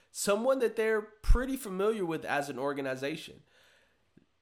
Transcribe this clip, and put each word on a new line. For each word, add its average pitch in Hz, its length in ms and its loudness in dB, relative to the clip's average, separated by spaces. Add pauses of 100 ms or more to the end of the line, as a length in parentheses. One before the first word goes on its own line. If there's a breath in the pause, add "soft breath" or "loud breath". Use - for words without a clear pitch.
(120 soft breath)
someone 240 480 0
that 220 160 0
they're 220 260 0
pretty 254 540 4
familiar 202 480 0
with 160 200 -4
as 143 240 0
an 123 100 -8
organization. 139 840 -6 (1000 soft breath)